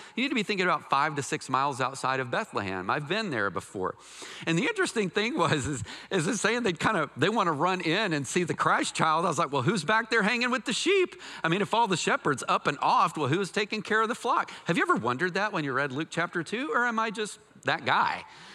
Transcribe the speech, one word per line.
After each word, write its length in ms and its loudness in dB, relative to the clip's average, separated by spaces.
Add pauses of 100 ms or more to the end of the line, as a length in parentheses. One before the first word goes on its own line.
(140)
You 80 -2
need 60 0
to 80 -2
be 80 2
thinking 200 0
about 240 0
five 280 2
to 60 -2
six 260 -6
miles 320 0
outside 400 -2
of 100 -6
Bethlehem. 580 -4
I've 200 -2
been 220 -2
there 200 0
before. 460 -6 (500)
And 100 2
the 100 2
interesting 440 0
thing 260 -2
was, 300 2
is, 160 -4 (280)
is 180 0
it 80 0
saying 260 0
they 120 0
kind 220 0
of, 200 0
they 120 2
wanna 240 2
run 280 2
in 320 0
and 140 -2
see 180 0
the 100 0
Christ 400 2
child. 300 2
I 40 2
was 100 0
like, 120 0
"Well, 120 0
who's 220 0
back 240 2
there 140 2
hanging 300 2
with 140 -2
the 60 -2
sheep?" 480 2 (220)
I 60 2
mean, 140 2
if 120 0
all 140 4
the 80 2
shepherds 500 0
up 220 0
and 120 0
off, 360 4
well, 120 0
who's 220 0
taking 320 -2
care 180 2
of 80 2
the 60 -2
flock? 380 0 (140)
Have 100 2
you 80 2
ever 120 4
wondered 380 0
that 180 0
when 120 0
you 80 -2
read 180 0
Luke 200 -4
chapter 340 -2
two? 280 -4
Or 140 2
am 140 0
I 100 0
just 300 -6 (240)
that 200 0
guy? 400 2 (300)